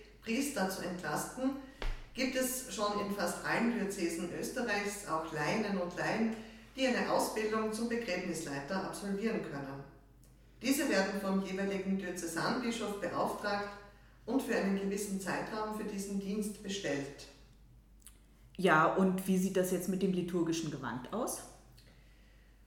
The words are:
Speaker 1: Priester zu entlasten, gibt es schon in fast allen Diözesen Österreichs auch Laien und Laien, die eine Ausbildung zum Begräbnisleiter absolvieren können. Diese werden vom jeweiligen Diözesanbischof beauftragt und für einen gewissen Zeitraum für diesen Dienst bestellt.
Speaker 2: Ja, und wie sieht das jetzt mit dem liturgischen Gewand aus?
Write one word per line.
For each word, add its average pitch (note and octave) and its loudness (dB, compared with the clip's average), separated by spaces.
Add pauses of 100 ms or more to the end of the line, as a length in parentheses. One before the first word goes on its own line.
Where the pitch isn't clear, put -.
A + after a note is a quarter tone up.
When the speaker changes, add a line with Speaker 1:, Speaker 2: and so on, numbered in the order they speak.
(220)
Speaker 1:
Priester A3+ 0
zu - -4
entlasten, B3 -2 (600)
gibt C4 0
es B3+ 0
schon G#3 2
in G3 -2
fast - -2
allen A3 4
Diözesen F#3+ 0 (100)
Österreichs G3+ -2
auch D#3+ 0
Laien F#3+ 0
und F3 -2
Laien, G#3 2 (400)
die C4 4
eine A3 2
Ausbildung A3 2
zum A#3 0
Begräbnisleiter F3+ -2
absolvieren G3 0 (100)
können. C#3 -6 (800)
Diese C#4 2
werden G3 2
vom F#3+ 2
jeweiligen F#3+ 0
Diözesanbischof G3+ -2
beauftragt - -2 (480)
und B3+ 2
für A3 0
einen G3 2
gewissen G3 -2
Zeitraum G#3+ -4
für G#3+ -4
diesen G3 -4
Dienst G3+ -2
bestellt. C#3+ -4 (1300)
Speaker 2:
Ja, E3 6
und F#3 4
wie F#3+ 6
sieht F#3+ 2
das F#3 4
jetzt F3+ 0
mit F#3 0
dem F3+ 4
liturgischen E3 0
Gewand B2+ -6
aus? B3 -4 (1300)